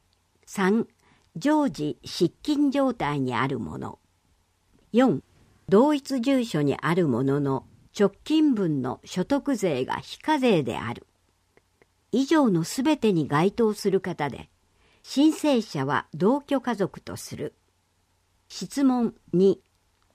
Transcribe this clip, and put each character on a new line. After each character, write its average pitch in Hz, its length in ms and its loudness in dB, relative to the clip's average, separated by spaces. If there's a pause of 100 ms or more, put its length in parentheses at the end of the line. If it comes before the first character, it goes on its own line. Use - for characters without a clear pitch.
(460)
三、 202 420 0 (500)
常 285 320 2
時 151 340 -6
失 - 400 -2
禁 294 260 0
状 269 240 0
態 147 280 -4
に 127 120 -2
あ 120 140 -2
る 127 120 -6
者。 76 380 -10 (920)
四、 220 320 2 (460)
同 247 240 6
一 269 260 -4
住 254 240 2
所 175 180 -2
に 139 140 2
あ 156 180 -2
る 170 140 2
も 123 160 0
の 139 160 0
の、 135 260 -2 (320)
直 202 140 2 (120)
近 302 300 2
分 165 280 0
の 127 240 -6
所 - 180 -4
得 277 320 -2
税 147 300 -2
が - 100 -6
非 - 260 -12
課 311 160 0
税 226 260 2
で 110 140 -6
あ 113 160 -8
る。 - 140 -16 (1040)
以 262 140 0
上 294 240 4
の 170 160 2
す - 180 -6
べ 302 140 2
て 220 160 2
に 156 140 0
該 165 260 2
当 220 200 2
す 202 160 -4
る 190 120 2
方 165 280 -6
で、 107 200 -14 (520)
申 302 300 2
請 294 300 0
者 147 240 -6
は 135 280 -2
同 208 280 2
居 269 180 -2
家 247 160 -4
族 185 240 -4
と - 160 -14
す - 220 -14
る。 - 180 -10 (920)
質 - 340 -6
問 247 320 2 (160)
二、 185 300 4 (540)